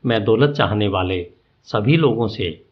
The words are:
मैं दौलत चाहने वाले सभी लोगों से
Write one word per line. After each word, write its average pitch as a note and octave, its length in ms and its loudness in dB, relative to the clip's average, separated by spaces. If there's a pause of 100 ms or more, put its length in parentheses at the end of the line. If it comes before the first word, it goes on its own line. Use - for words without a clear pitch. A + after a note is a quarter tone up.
मैं A2+ 180 0
दौलत A#2 320 2
चाहने G#2 320 0
वाले F#2 440 -4 (320)
सभी A#2+ 340 0
लोगों A#2 300 0
से F2+ 440 -8